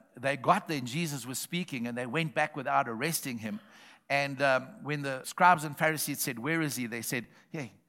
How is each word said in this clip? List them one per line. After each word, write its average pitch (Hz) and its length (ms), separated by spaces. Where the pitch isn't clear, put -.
they 135 200
got 160 320
there 156 100
and 127 80
Jesus 143 400
was 131 120
speaking, 143 480
and 120 100
they 123 100
went 151 280
back 151 220
without 135 320
arresting 127 500
him. 107 200
And, 139 340
um, 131 260
when 147 200
the 135 220
scribes 175 400
and 147 120
Pharisees 156 440
said, 123 180
"Where 160 220
is 139 160
he?" 123 100
they 113 160
said, 120 240
"Hey, 135 220